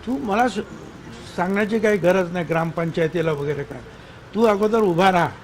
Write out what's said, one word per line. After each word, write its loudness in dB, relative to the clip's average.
तू -2
मला 0
स-, -4
सांगण्याची 0
काही 2
गरज 2
नाही -4
ग्रामपंचायतीला -2
वगैरे -4
काय. -12
तू 4
अगोदर 2
उभा 4
राहा 2